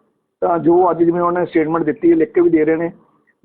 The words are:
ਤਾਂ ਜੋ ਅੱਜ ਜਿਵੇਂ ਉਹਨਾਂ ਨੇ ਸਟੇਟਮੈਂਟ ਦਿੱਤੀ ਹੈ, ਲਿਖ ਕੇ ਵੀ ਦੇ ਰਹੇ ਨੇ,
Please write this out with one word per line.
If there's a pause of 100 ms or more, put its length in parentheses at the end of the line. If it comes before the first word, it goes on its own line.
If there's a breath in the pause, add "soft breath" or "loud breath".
(400)
ਤਾਂ
ਜੋ
ਅੱਜ
ਜਿਵੇਂ
ਉਹਨਾਂ
ਨੇ
ਸਟੇਟਮੈਂਟ
ਦਿੱਤੀ
ਹੈ,
ਲਿਖ
ਕੇ
ਵੀ
ਦੇ
ਰਹੇ
ਨੇ, (520)